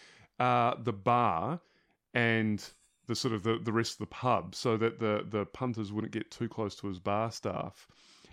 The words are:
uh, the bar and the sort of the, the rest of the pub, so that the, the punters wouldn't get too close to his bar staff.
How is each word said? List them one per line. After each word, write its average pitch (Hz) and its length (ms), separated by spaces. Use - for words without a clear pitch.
uh, 123 380
the 117 160
bar 113 680
and 113 500
the 117 80
sort 120 180
of 98 100
the, 113 140
the 110 140
rest 113 220
of - 60
the 104 80
pub, 95 480
so 113 220
that 113 220
the, 107 280
the 104 180
punters 113 460
wouldn't 107 220
get - 180
too 120 180
close 104 260
to - 120
his 92 120
bar 107 320
staff. - 560